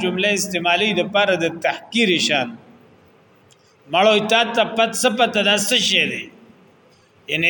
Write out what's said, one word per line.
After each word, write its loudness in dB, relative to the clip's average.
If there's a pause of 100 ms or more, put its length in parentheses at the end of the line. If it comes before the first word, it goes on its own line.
جمله 0
استعمالي -2
د -2
پر 2
د -2
تحقیر 0 (140)
شان. -2 (1300)
مړو 2
ته 2
ته 4 (140)
پت 2 (100)
څه 2
پته 2
ده، 2
څه 0 (100)
شی 2
دی؟ -8 (1040)
یعنی -2